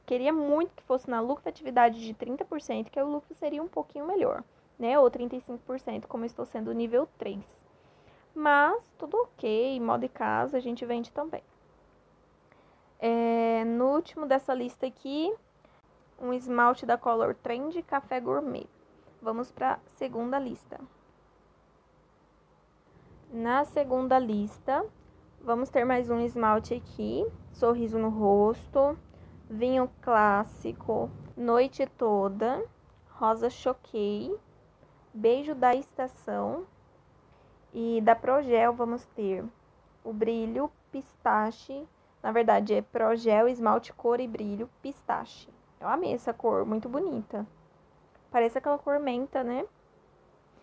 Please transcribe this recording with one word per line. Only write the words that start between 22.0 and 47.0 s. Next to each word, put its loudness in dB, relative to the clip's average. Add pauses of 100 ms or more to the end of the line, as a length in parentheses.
Na 0
segunda 2
lista, -2 (560)
vamos -2
ter 2
mais 0
um 0
esmalte 2
aqui. -4 (280)
Sorriso 0
no 0
Rosto, 4 (520)
Vinho 0 (120)
Clássico, 2 (280)
Noite 2 (120)
Toda, 0 (460)
Rosa 0
Choquei, -4 (800)
Beijo 0
da 4
Estação. -6 (1080)
E 0
da 6
Progel 4
vamos -4
ter -4 (580)
o -10
Brilho -2 (220)
Pistache. -2 (340)
Na -2
verdade, 4
é 4
Progel 4
Esmalte 0
Cor 0
e -4
Brilho -8 (120)
Pistache. -8 (320)
Eu -8
amei -2
essa -4
cor, 0
muito -4
bonita. -6 (840)